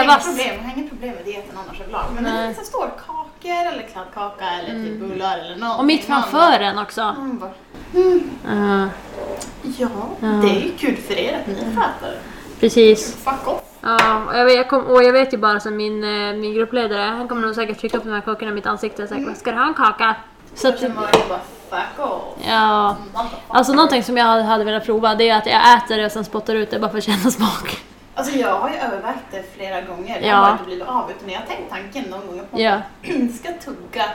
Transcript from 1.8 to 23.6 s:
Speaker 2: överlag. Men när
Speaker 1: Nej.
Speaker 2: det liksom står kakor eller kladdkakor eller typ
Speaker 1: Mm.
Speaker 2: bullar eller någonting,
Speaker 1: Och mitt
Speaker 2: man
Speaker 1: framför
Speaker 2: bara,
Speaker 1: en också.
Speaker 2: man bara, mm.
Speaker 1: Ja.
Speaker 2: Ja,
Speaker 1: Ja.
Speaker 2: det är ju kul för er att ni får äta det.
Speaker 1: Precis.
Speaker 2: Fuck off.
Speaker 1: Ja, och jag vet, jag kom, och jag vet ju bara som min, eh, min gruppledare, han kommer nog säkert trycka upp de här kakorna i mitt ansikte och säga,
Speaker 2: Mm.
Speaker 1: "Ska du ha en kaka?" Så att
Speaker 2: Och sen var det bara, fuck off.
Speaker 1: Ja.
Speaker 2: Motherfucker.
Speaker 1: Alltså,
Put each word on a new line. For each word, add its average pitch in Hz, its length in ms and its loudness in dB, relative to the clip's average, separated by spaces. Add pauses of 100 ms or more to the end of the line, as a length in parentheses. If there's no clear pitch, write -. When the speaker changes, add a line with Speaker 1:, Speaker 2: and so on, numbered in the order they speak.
Speaker 2:
överlag. 220 220 -6 (120)
Men 233 80 -4
när 226 100 -2
Speaker 1:
Nej. 226 80 -2
Speaker 2:
det 226 60 -4
liksom 415 180 -8
står 370 260 -6 (140)
kakor 339 680 -4
eller 226 200 -10
kladdkakor 196 540 -10 (120)
eller 226 260 -8
typ 214 100 -8
Speaker 1:
Mm. 190 140 -8
Speaker 2:
bullar 185 280 -4
eller 170 180 -12
någonting, 226 240 -4
Speaker 1:
Och 269 60 2
mitt 302 220 2
Speaker 2:
man 277 160 2
Speaker 1:
framför 302 340 6
Speaker 2:
bara, 202 120 0
Speaker 1:
en 196 100 -4
också. 208 220 -6
Speaker 2:
man 247 380 -4
bara, 190 120 -10 (440)
mm. 359 340 4 (180)
Speaker 1:
Ja. 202 400 2 (920)
Speaker 2:
Ja, 247 80 0 (320)
Speaker 1:
Ja. 220 80 -4
Speaker 2:
det 208 220 4
är 196 160 4
ju 359 120 -2
kul 269 180 0
för - 180 -6
er 185 280 -2
att - 60 -10
ni 196 80 -6
får 220 260 -2
äta - 300 -4
det. - 80 -10 (400)
Speaker 1:
Precis. 220 560 6
Speaker 2:
Fuck 269 320 -4
off. 285 140 -2 (200)
Speaker 1:
Ja, 226 460 2
och - 100 -2
jag 247 80 4
vet, 254 100 8
jag 254 140 2
kom, 269 160 2
och 247 180 8
jag 247 100 8
vet 262 200 4
ju 240 40 0
bara 208 220 2
som 214 180 -6
min, 214 260 -4
eh, 208 320 -2
min 214 180 -4
gruppledare, 226 480 0
han 233 260 -4
kommer 240 140 -4
nog 220 140 -2
säkert 214 240 -4
trycka 233 180 -4
upp 220 60 -6
de 220 100 -8
här 202 80 -2
kakorna 214 300 -6
i - 20 -4
mitt 208 120 -6
ansikte 208 380 -6
och 208 60 -8
säga, - 120 -6
Speaker 2:
Mm. 214 140 -8
Speaker 1:
"Ska - 160 -6
du 226 60 -4
ha 262 100 2
en 320 60 -2
kaka?" 220 420 2 (400)
Så - 120 0
att 254 60 6
Speaker 2:
Och - 60 -6
sen 240 160 -4
var 214 160 -4
det 190 180 4
bara, 180 100 -4 (300)
fuck - 300 -6
off. 262 240 -4 (240)
Speaker 1:
Ja. 214 480 4 (180)
Speaker 2:
Motherfucker. 233 340 -6
Speaker 1:
Alltså, 262 260 4